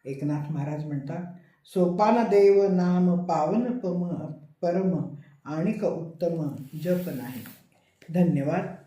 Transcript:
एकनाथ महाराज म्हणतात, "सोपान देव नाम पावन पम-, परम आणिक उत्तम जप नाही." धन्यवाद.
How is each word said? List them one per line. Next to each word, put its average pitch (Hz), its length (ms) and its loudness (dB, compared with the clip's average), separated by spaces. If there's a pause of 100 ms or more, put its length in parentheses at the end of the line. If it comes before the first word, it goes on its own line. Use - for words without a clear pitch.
एकनाथ 147 460 -4
महाराज 151 340 -6
म्हणतात, 151 480 -8 (320)
"सोपान 185 500 2
देव 202 560 6
नाम 180 520 4
पावन 190 560 0
पम-, 175 520 -4 (300)
परम 180 540 0 (300)
आणिक 180 380 -2
उत्तम 165 640 -4 (360)
जप 180 320 -2
नाही." 120 260 -10 (720)
धन्यवाद. 160 640 0 (120)